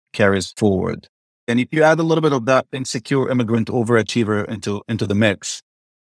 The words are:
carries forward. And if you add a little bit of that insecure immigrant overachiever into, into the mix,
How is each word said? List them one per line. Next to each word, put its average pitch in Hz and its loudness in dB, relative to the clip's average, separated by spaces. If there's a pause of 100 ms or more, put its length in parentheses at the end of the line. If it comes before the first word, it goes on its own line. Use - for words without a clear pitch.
(120)
carries 98 2
forward. 92 -2 (400)
And 120 0
if 123 0
you 156 2
add 160 4
a 165 0
little 160 2
bit 151 2
of 120 -2
that 131 2
insecure 131 -4
immigrant 117 0
overachiever 107 0
into, 101 -8
into 107 -4
the 98 -2
mix, 104 0 (460)